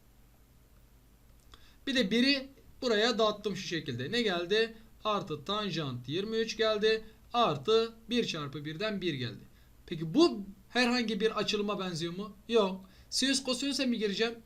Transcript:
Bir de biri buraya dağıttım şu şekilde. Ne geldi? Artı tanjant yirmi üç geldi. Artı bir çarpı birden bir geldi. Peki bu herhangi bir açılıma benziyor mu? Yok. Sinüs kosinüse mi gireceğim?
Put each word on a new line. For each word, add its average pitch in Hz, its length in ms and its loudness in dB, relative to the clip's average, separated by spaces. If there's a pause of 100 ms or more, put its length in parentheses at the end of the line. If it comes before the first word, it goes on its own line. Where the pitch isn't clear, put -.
(1900)
Bir 269 80 -2
de 214 160 4
biri 262 380 4 (320)
buraya 233 360 2
dağıttım 214 380 0
şu - 120 -8
şekilde. 139 440 -6
Ne 240 100 0
geldi? 208 560 0 (260)
Artı 156 420 -2
tanjant 156 640 -4
yirmi 208 280 -2
üç 226 200 -2
geldi. 220 460 2 (300)
Artı 220 600 2 (160)
bir 226 160 2
çarpı 147 400 -6
birden 185 360 -4
bir 175 120 0
geldi. 120 300 -6 (420)
Peki 160 280 -6
bu 247 320 6 (240)
herhangi 240 500 2
bir 220 200 2
açılıma 208 400 0
benziyor 175 340 -4
mu? 208 240 -10 (100)
Yok. 196 420 2 (200)
Sinüs 262 340 0
kosinüse 269 420 -2
mi 240 120 2
gireceğim? 214 360 0 (120)